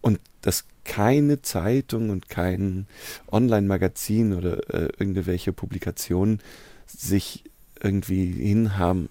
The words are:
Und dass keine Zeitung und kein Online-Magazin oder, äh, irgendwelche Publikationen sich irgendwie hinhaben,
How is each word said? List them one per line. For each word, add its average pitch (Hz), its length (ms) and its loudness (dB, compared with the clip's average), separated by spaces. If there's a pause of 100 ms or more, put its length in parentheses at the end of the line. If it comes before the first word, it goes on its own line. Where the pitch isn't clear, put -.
Und 107 180 2 (240)
dass - 220 0 (200)
keine 139 560 2
Zeitung 113 680 -2
und 92 180 -4
kein 92 580 -2 (440)
Online-Magazin 104 1040 2
oder, 87 240 -2 (160)
äh, 82 140 0 (100)
irgendwelche 92 540 -2
Publikationen 92 880 -2 (460)
sich - 580 -4 (360)
irgendwie 95 500 0
hinhaben, 95 800 2